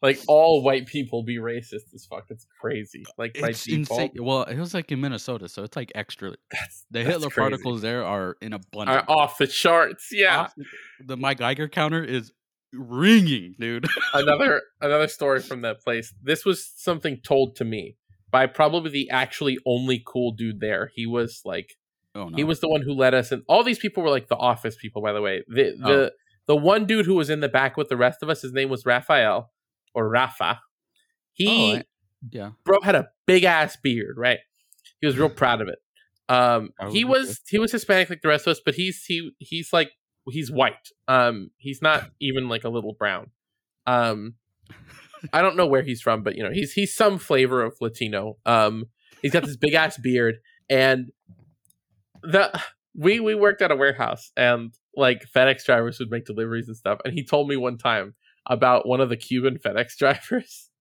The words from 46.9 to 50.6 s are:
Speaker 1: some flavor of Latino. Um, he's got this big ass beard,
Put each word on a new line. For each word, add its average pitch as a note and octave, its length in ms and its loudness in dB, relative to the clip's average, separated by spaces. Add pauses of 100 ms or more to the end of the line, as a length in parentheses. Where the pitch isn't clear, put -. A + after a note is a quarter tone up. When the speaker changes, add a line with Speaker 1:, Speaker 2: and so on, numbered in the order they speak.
Speaker 1:
some G3+ 220 4
flavor C3 460 2
of A2 180 -6
Latino. G#2+ 640 -6
Um, A2 400 4 (360)
he's C#3+ 120 -2
got E3+ 100 2
this C#3+ 140 -10
big D3 160 0
ass D#3+ 240 2
beard, A#2+ 380 0 (340)